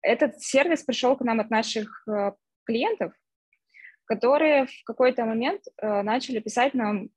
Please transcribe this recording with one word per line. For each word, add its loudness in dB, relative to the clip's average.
Этот 2
сервис 2
пришел 0
к -8
нам 0
от -4
наших, -4
э, -2
клиентов, -2
которые 4
в -18
какой-то 2
момент, -2
э, 0
начали -2
писать 0
нам -2